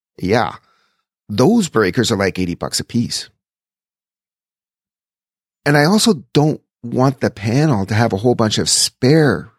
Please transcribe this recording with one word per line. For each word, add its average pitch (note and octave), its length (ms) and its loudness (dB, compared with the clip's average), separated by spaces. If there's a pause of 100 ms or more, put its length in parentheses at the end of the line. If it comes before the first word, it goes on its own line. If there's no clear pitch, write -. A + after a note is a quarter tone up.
(180)
Yeah, G2+ 380 -2 (720)
those D#3+ 400 2
breakers A2 440 0
are G2+ 60 0
like F#2+ 220 -2
eighty F2 160 -2
bucks - 240 -8
a - 60 -8
piece. - 440 -6 (2250)
And C#3+ 100 2
I D3 100 4
also G3+ 460 2
don't D3 300 2 (220)
want B2+ 360 0
the B2 120 -2
panel A2+ 560 -2
to A2 80 -4
have A2+ 180 0
a G2 40 -4
whole A#2 180 2
bunch A2 240 -2
of D#2+ 100 -2
spare C3+ 880 0